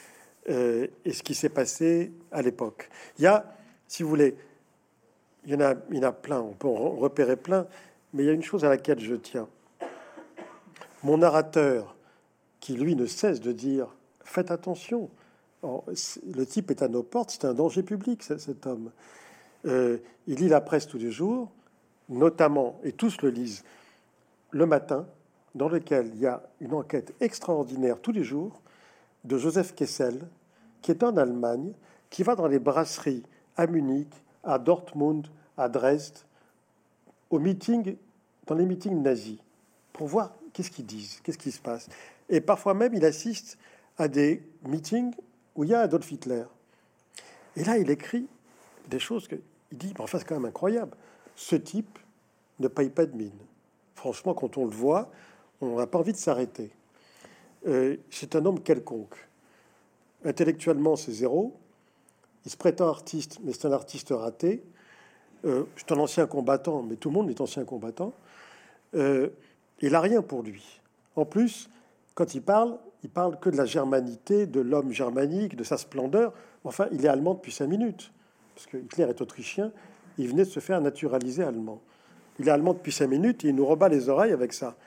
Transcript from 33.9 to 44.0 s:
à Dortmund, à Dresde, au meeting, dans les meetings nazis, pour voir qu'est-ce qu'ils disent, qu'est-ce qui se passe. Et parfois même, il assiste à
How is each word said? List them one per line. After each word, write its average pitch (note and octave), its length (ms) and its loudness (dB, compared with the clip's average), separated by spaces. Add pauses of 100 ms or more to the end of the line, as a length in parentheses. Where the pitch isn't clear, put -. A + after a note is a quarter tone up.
à C#3+ 140 0
Dortmund, D3+ 720 0 (300)
à C3+ 120 0
Dresde, C3+ 500 0 (1080)
au D#3+ 100 2
meeting, G3 580 0 (500)
dans D#3 80 0
les E3+ 100 4
meetings F#3 360 -2
nazis, A2 360 0 (560)
pour D#3 140 -8
voir C#3 260 -2 (200)
qu'est-ce - 180 -8
qu'ils B2 140 -12
disent, G#2 380 -14
qu'est-ce D#3 140 -8
qui - 140 -8
se - 100 -16
passe. A#2 260 -8 (420)
Et E3 120 4
parfois G3 320 2
même, A#3 200 2
il E3+ 120 4
assiste F3+ 540 -2 (380)
à D#3+ 100 0